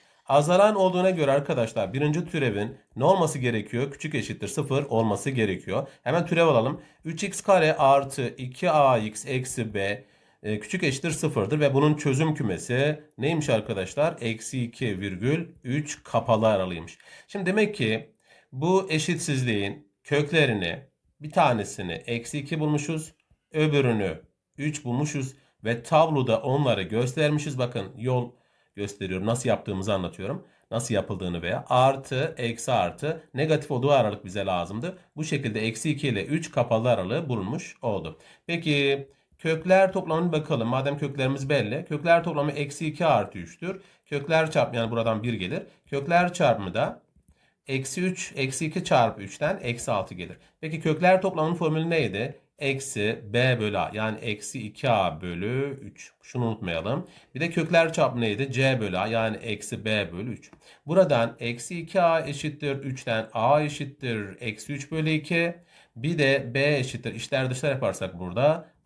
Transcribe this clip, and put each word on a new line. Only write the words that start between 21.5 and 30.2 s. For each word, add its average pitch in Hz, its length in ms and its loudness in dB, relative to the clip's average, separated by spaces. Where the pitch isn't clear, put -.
eksi 117 460 -6
iki 147 200 -6
bulmuşuz, 151 540 -2
öbürünü 127 680 2
üç 143 280 -6
bulmuşuz 135 500 -2
ve 117 200 -2
tabloda 143 580 4
onları 127 420 2
göstermişiz. 131 720 0
Bakın 123 400 -4
yol 123 340 -2
gösteriyorum, 98 500 -4
nasıl 120 240 0
yaptığımızı 98 440 -2
anlatıyorum. 95 540 -6